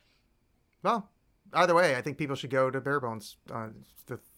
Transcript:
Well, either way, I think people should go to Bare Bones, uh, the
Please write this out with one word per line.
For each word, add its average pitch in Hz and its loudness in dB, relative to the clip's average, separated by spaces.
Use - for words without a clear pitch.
Well, 208 0
either 170 4
way, 170 6
I 123 -2
think 143 -6
people 143 -4
should 135 -10
go 131 2
to 127 -4
Bare 139 -2
Bones, 113 -10
uh, 113 -10
the 120 -10